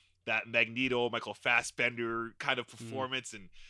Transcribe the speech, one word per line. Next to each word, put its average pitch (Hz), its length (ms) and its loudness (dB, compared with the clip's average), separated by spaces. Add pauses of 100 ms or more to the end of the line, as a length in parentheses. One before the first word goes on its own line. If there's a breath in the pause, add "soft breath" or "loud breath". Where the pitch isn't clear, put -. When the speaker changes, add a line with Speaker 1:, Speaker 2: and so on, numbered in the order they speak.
(260 loud breath)
Speaker 1:
that 110 200 0
Magneto, 120 640 2
Michael 110 240 -4
Fassbender 117 1040 0
kind 135 200 4
of 120 80 -2
Speaker 2:
Mm. - 40 -20
Speaker 1:
performance, 127 640 -4
and, 98 140 -14 (220 loud breath)